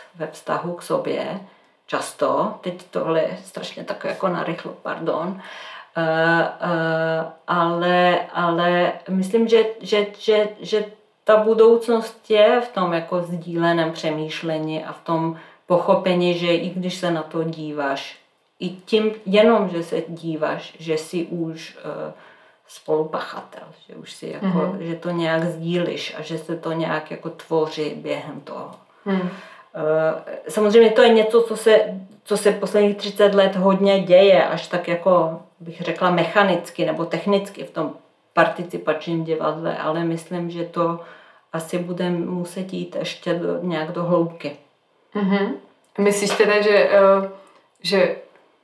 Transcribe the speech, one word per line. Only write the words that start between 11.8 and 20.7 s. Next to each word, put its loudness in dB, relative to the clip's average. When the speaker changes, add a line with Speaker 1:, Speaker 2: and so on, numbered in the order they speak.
Speaker 1:
je 6
v -8
tom -2
jako -2
sdíleném 0
přemýšlení -6
a -12
v -18
tom -2
pochopení, 2
že 0
i -2
když -6
se -4
na -2
to -4
díváš, -6
i -6
tím, 0
jenom 6
že -4
se -4
díváš, -6